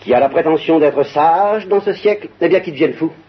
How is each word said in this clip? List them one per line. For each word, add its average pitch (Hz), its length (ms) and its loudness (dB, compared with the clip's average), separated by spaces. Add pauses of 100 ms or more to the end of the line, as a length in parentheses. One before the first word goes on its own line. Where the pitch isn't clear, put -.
qui - 120 -4
a 123 60 4
la 135 100 2
prétention 160 520 0
d'être 147 240 2
sage 190 640 0
dans 202 120 0
ce 196 120 -2
siècle, 208 340 -2 (140)
eh 175 80 2
bien, 185 100 4
qu'il 180 140 -8
devienne 135 220 -2
fou. 160 180 -6 (160)